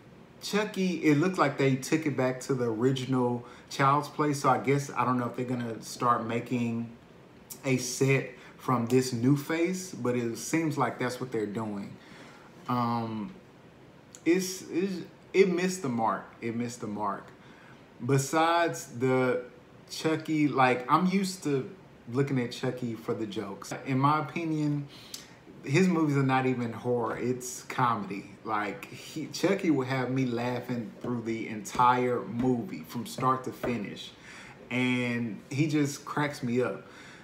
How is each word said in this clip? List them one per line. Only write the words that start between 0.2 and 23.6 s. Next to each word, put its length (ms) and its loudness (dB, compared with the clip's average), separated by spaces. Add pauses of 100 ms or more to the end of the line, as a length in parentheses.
Chucky, 600 0
it 140 8
looked 200 2
like 200 4
they 180 4
took 300 0
it 120 0
back 240 0
to 120 -2
the 120 0
original 800 2 (240)
Child's 380 2
Play, 260 0
so 160 2
I 80 6
guess, 320 2
I 160 -2
don't 120 2
know 100 0
if 80 -8
they're 100 -4
gonna 380 -4
start 420 2
making 640 -2 (720)
a 140 2
set 540 2 (260)
from 300 0
this 260 4
new 240 4
face, 560 -2
but 220 -2
it 220 -2
seems 400 0
like 220 -2
that's 220 -4
what 100 -6
they're 140 0
doing. 500 -6 (720)
Um, 640 -2 (920)
it's, 440 0
it's, 360 -2 (280)
it 160 6
missed 340 0
the 60 -2
mark. 360 0 (160)
It 140 -4
missed 260 -6
the 60 -6
mark. 400 -6 (760)
Besides 840 2 (100)
the 480 2 (440)
Chucky, 580 0
like, 440 4
I'm 160 6
used 360 0
to 260 0 (420)
looking 300 2
at 100 -4
Chucky 440 -4
for 180 -6
the 140 -4
jokes. 460 -8 (120)